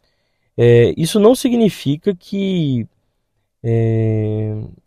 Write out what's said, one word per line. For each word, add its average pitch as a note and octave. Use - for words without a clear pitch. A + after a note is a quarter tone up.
É, A#2+
isso E3
não G#3+
significa G#3
que, F3
é, A2